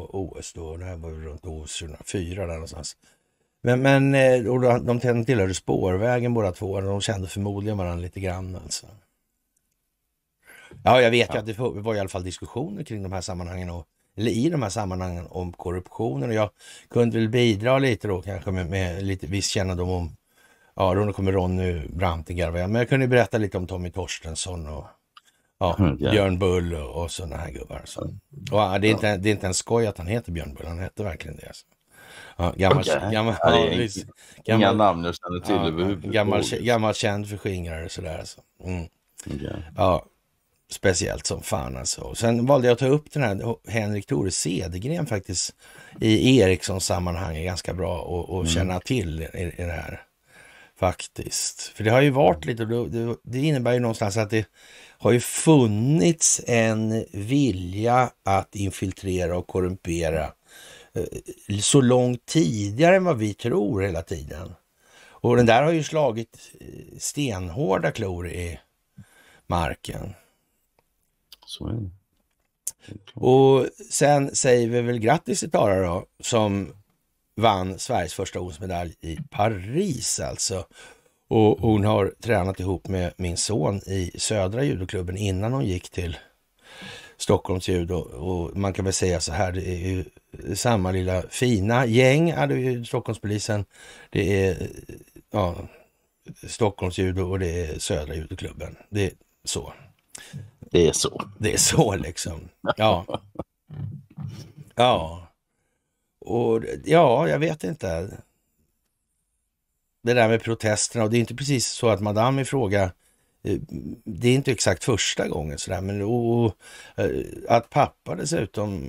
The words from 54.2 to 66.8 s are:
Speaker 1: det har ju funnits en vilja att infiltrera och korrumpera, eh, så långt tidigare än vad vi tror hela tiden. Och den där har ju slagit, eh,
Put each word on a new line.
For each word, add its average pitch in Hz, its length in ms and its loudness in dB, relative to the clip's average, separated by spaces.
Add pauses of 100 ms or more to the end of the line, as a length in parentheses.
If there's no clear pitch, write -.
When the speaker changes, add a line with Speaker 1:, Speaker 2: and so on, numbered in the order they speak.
Speaker 1:
det 110 180 0 (500)
har 107 140 4
ju 120 80 6
funnits 147 1300 4
en 110 640 2
vilja 110 1000 2 (140)
att 95 300 0
infiltrera 92 840 -2
och 87 100 -6
korrumpera, 85 840 -2 (600)
eh, - 680 -6
så 139 200 6
långt 123 440 4
tidigare 143 720 2
än 190 80 4
vad 165 140 0
vi 107 160 -2
tror 107 480 -2
hela 90 200 -2
tiden. 80 520 -10 (500)
Och - 340 0
den 120 80 8
där 113 180 8
har 160 80 2
ju 160 120 2
slagit, 123 560 -2 (200)
eh, - 400 -18